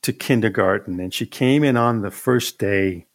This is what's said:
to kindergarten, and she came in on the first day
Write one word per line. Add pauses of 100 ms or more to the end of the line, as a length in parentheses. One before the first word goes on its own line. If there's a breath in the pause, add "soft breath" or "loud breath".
to
kindergarten,
and
she
came
in
on
the
first
day